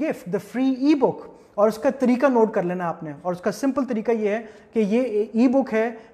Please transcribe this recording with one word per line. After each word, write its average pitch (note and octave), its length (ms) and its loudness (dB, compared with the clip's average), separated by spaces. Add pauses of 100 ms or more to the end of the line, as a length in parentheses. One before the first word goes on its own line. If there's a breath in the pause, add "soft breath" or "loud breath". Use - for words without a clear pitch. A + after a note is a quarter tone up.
gift, C#4+ 340 -4
the F#3+ 60 -2 (100)
free C4 200 0 (200)
e-book, C4 300 2 (360 loud breath)
और G#3 100 6
उसका A3 220 0
तरीका B3+ 400 2
नोट A3+ 240 4
कर F#3+ 100 0
लेना F3+ 220 -4
आपने। D#3 280 -8 (120)
और F3+ 80 -2
उसका F3+ 180 -4
सिंपल C4+ 340 -2
तरीका A3+ 280 -2
ये G#3+ 220 -2
है A3+ 40 -4 (340 loud breath)
कि A3+ 60 2
ये A3 560 0
e-book B3 380 2
है, A#3 240 -2 (160 loud breath)